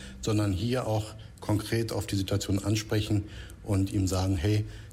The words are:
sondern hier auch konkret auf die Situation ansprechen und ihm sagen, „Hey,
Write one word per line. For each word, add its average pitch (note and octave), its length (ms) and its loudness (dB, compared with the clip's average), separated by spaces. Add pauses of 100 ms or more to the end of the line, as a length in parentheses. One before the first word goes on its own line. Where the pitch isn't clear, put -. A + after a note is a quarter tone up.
(200)
sondern G#2 320 2
hier A#2 340 0
auch A2 280 0 (260)
konkret G#2+ 540 0
auf G2+ 120 -2
die G2+ 120 -2
Situation G2 420 0
ansprechen G#2+ 640 0 (400)
und F#2+ 300 2
ihm G2 120 4
sagen, F#2 300 2
„Hey, G#2 300 4 (280)